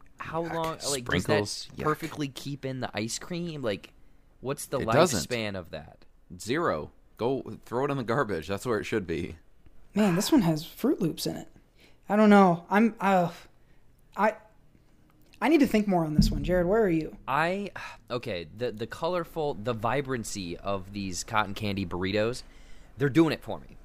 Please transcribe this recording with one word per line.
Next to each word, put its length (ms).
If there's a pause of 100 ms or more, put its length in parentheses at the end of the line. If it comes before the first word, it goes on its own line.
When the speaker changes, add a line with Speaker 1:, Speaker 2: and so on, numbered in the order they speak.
(180)
Speaker 1:
how 280
Speaker 2:
Yuck. 100
Speaker 1:
long, 220 (120)
like, 160
Speaker 2:
Sprinkles, 200
Speaker 1:
does 420
that 100
Speaker 2:
yuck. 60
Speaker 1:
perfectly 460
keep 360
in 140
the 160
ice 240
cream? 420
Like, 300 (500)
what's 240
the 140
Speaker 2:
It 120
doesn't. 380
Speaker 1:
lifespan 260
of 140
that? 360 (340)
Speaker 2:
Zero. 500 (280)
Go 480
throw 200
it 60
in 60
the 60
garbage. 440
That's 180
where 140
it 60
should 200
be. 300 (580)
Speaker 3:
Man, 220
this 160
one 100
has 240
Fruit 340
Loops 280
in 80
it. 120 (600)
I 60
don't 160
know. 400
I'm, 280
uh, 300 (880)
I, 160 (1080)
I 80
need 100
to 80
think 200
more 180
on 100
this 160
one. 120
Jared, 240
where 140
are 80
you? 260 (120)
Speaker 1:
I, 440 (380)
okay, 380 (100)
the, 140
the 160
colorful, 680
the 180
vibrancy 840
of 360
these 300
cotton 300
candy 320
burritos, 580 (540)
they're 120
doing 240
it 100
for 160
me. 260